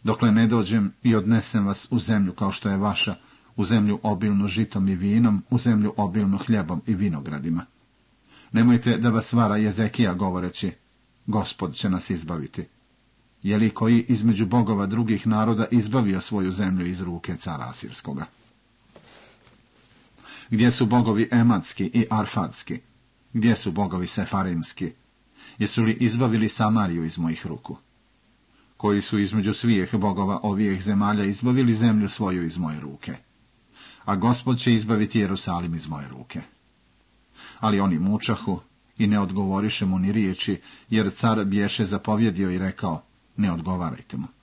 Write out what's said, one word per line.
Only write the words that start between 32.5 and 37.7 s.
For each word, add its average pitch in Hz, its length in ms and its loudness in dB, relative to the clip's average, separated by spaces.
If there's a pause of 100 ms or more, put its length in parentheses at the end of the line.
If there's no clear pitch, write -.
moje 78 220 -4
ruke? 76 360 -12 (880)
A 101 100 0
Gospod 120 420 2
će 120 160 4
izbaviti 110 460 2
Jerusalim 90 560 -2
iz 76 120 -8
moje 73 200 -10
ruke. 65 340 -14 (1160)
Ali 104 200 0